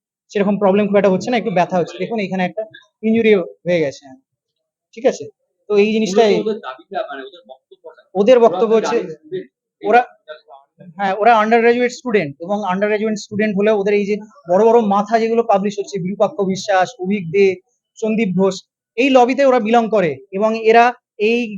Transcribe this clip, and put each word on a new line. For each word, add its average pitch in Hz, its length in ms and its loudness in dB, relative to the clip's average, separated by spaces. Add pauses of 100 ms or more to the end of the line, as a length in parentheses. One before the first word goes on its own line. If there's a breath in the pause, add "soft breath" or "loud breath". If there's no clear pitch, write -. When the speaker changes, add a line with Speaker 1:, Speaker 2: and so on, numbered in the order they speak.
(300)
Speaker 1:
সেরকম 202 300 -2
প্রবলেম 202 280 2
খুব 202 100 0
একটা 202 120 2
হচ্ছে 185 220 -2
না, 247 60 0
একটু 214 140 -4
ব্যথা 175 260 -2
হচ্ছে। 165 220 -4
দেখুন 202 200 -6
এখানে 185 260 -4
একটা 180 180 -8 (380 loud breath)
ইনজুরি 220 340 4
হয়ে 175 440 -2
গেছে, 135 400 -8 (720)
ঠিক 226 140 -6
আছে? 180 200 -2 (420)
তো 208 100 -2
এই 214 160 2
জিনিসটা 214 360 2
Speaker 2:
মূলত 180 180 0
ওদের - 120 -6
দাবিটা 165 500 -12
মানে 139 120 -14
ওদের 131 180 -20 (100)
বক্তব্যটা, - 640 -20
Speaker 1:
ওদের 208 240 4
Speaker 2:
ওরা 233 100 6
Speaker 1:
বক্তব্য 190 200 0
Speaker 2:
তো 220 80 2
Speaker 1:
হচ্ছে 226 220 0
Speaker 2:
জানে 180 120 -6
যে - 380 -14 (400)
Speaker 1:
ওরা, 226 120 6
Speaker 2:
এটা - 340 -8 (640)
Speaker 1:
হ্যাঁ, 196 180 -2
ওরা 220 220 4
আন্ডার 226 240 2
গ্রাজুয়েট 240 300 2
স্টুডেন্ট 196 480 -4
এবং 202 240 -6
আন্ডার 196 260 -2
গ্রাজুয়েট 214 280 -2
স্টুডেন্ট 208 400 -4
হলে 208 140 2
ওদের 208 220 0
এই 208 120 0
যে 208 120 -4 (320)
বড় 196 160 4
বড় 226 160 4
মাথা 208 380 0
যেগুলো 226 240 0
পাবলিশ 202 360 0
হচ্ছে, 196 200 -8
বিরূপাক্ষ 202 420 -4
বিশ্বাস, 185 480 -2 (100)
অভিক 185 320 -4
দে, 196 240 2 (400)
সন্দীপ 214 420 -2
ঘোষ, 190 260 -2 (320)
এই 262 140 2
লবিতে 254 360 4
ওরা 254 140 4
বিলং 226 300 0
করে। 175 280 -2 (140)
এবং 220 280 -2
এরা 233 340 4 (240)
এই, 220 400 -2